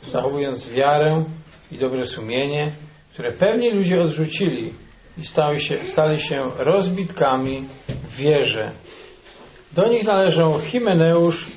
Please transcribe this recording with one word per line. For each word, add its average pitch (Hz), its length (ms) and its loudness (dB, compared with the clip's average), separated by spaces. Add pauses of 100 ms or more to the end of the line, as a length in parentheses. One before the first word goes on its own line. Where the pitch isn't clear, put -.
zachowując 135 640 -4
wiarę 151 560 2 (480)
i 156 60 -14
dobre 127 280 -2
sumienie, 143 640 -4 (400)
które 120 200 -6
pewni 233 380 2
ludzie 185 320 2
odrzucili 156 720 -2 (460)
i 156 60 -14
stały 147 360 0
się, - 180 -4
stali 156 420 0
się 135 380 -4
rozbitkami 135 1080 0 (200)
w - 280 -10
wierze. 123 540 2 (1000)
Do 185 160 4
nich 233 160 2
należą 170 540 4
Himeneusz 170 880 2 (100)